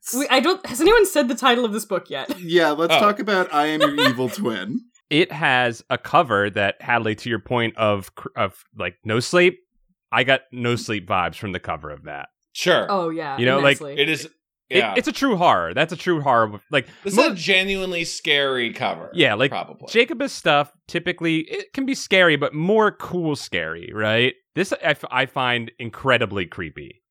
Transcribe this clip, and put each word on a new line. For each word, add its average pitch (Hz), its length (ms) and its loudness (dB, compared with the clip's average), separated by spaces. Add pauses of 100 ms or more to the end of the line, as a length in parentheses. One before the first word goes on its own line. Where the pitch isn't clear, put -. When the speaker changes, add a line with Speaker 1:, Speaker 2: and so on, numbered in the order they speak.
(160)
Speaker 1:
we, 269 120 -2
I 254 100 4
don't, 339 280 0
has 240 140 -6
anyone 415 240 6
said 294 220 2
the 254 80 -2
title 247 300 2
of 214 80 -2
this 220 120 -6
book - 240 -6
yet? 139 300 -8
<laughs> - 20 -18
Speaker 2:
Yeah, 170 300 2
let's 160 240 0
Speaker 3:
Oh. 147 60 4
Speaker 2:
talk 208 180 2
about 190 340 0
I 147 140 2
Am 156 140 0
Your - 280 2
Evil 123 200 0
Twin. 110 500 -6 (320)
Speaker 4:
It 156 220 2
has 127 580 0
a 123 80 -2
cover 113 520 2
that, 101 300 0
Hadley, 110 360 0
to - 120 -10
your 113 120 -2
point 117 360 -2
of 104 380 -2
cr-, - 220 -14
of, 101 260 -4 (160)
like, 92 160 -6 (100)
No 110 140 0
Sleep, 180 400 2 (540)
I 117 100 2
got 131 200 2 (100)
No 120 240 0
Sleep 101 320 -6
vibes 90 260 0
from 104 160 -8
the 90 80 -6
cover 80 320 -8
of 71 140 -16
that. 73 240 -14 (240)
Speaker 3:
Sure. 147 360 0
Speaker 1:
Oh, 185 220 -2
yeah, 156 260 -6
Speaker 4:
You 120 100 0
know, 131 120 2
like, 143 220 4
Speaker 1:
immensely. 147 200 -6
Speaker 3:
It 143 80 2
is, 156 180 -4 (440)
Speaker 4:
It, 131 80 4
Speaker 3:
yeah. 196 180 0
Speaker 4:
it's 247 120 -2
a - 40 -6
true 262 240 0
horror. 98 380 2
That's 160 180 -2
a 170 40 -10
true 165 260 -2
horror. 113 380 2 (100)
Like, 139 160 0 (180)
Speaker 3:
This 196 100 -6
Speaker 4:
mo- 247 100 6
Speaker 3:
is 320 80 0
a - 20 -4
genuinely 185 680 -2
scary 135 680 0
cover. 92 400 -6
Speaker 4:
Yeah, 135 220 2
like, 127 160 0
Speaker 3:
probably. - 400 -10
Speaker 4:
Jacobus 247 420 0
stuff, 147 400 0 (160)
typically, 170 520 -4
it - 340 -10
can 269 100 -4
be 262 100 -2
scary, 180 420 4
but 139 180 -2
more 202 360 2
cool 165 460 -4
scary, 82 580 -6
right? 110 380 2 (220)
This, 180 180 -2
I, - 80 -4
f-, 151 300 -2
I 131 160 0
find 120 520 -4
incredibly 113 680 -2
creepy. 73 640 -12